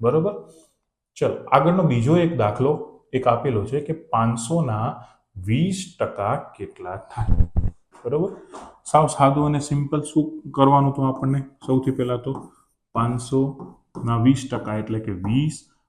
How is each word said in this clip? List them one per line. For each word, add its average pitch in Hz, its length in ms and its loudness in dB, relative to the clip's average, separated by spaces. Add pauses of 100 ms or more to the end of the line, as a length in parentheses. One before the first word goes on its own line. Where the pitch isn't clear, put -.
બરોબર? 156 340 0 (800)
ચલો, - 300 -2
આગળનો 165 380 4
બીજો 135 340 2
એક 170 200 2
દાખલો 127 580 0 (180)
એક 131 140 -2
આપેલો 117 380 2
છે 135 160 -4
કે 156 120 -6
પાંચસો 120 720 -2
ના 117 400 -4 (320)
વીસ 131 640 -2
ટકા 104 360 -2
કેટલા 95 600 -12
થાય? 101 520 2 (560)
બરોબર? 156 280 -2 (520)
સાવ 156 220 4
સાદું 143 400 4
અને 147 120 2
સિમ્પલ. 143 420 -2
શું 147 500 -2
કરવાનું 139 420 4
તો 135 100 -4
આપણને? 135 420 -2 (220)
સૌથી 131 240 2
પહેલા 127 260 -2
તો 135 360 -10 (400)
પાંચસો 123 640 -2 (480)
ના 117 180 0
વીસ 131 300 4
ટકા 110 220 -4
એટલે 107 260 -4
કે 107 120 -6
વીસ, 113 580 -2 (180)